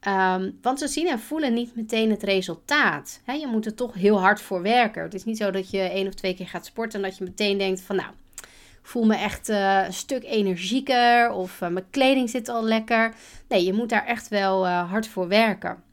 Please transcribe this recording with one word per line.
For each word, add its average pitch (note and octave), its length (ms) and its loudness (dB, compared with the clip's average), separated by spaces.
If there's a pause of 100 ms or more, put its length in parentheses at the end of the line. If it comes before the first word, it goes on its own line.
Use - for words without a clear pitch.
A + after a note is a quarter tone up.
Ehm, F#3+ 500 0 (100)
want C4 180 0
ze D4+ 80 -4
zien D#4+ 200 -2
en B3+ 120 0
voelen D4 340 -2
niet A#3+ 220 -4
meteen A3 340 0
het G#3 140 0
resultaat. F#3+ 1000 -2
Hè, B3 80 -6
je D4 140 -6
moet A3 180 -2
er G#3+ 100 -8
toch B3 180 -6
heel G3+ 260 4
hard G3+ 220 4
voor F#3 200 -6
werken. A3 420 2
Het E3 100 -10
is F#3 100 -10
niet A3 140 -6
zo G#3 140 -2
dat F#3 200 -6
je G3 80 -4
één F#3+ 280 -2
of F#3+ 60 -8
twee F#3 220 -4
keer F#3 120 -12
gaat - 180 -10
sporten A3 380 -6
en F#3+ 60 -4
dat F#3+ 80 -14
je F#3+ 60 -8
meteen G3 340 0
denkt F#3+ 240 0
van, - 140 -6
nou, - 140 -2 (720)
ik - 60 -20
voel A#3 180 0
me A3 100 6
echt, F3+ 340 -6
eh, G3 360 4
een F#3 80 -8
stuk B3+ 300 -6
energieker A#3 1080 2
of, F#3 300 -6
eh, F3 80 -4
mijn F#3 200 -4
kleding C4 400 4
zit A#3 200 -6
al A#3 140 -2
lekker. A3+ 500 2 (340)
Nee, F#3 180 2
je F#3+ 80 0
moet A3+ 160 0
daar A3+ 160 0
echt A#3 220 -4
wel, F#3+ 380 2
eh, F3 240 0
hard A3 180 -2
voor F3+ 200 -4
werken. G3+ 640 0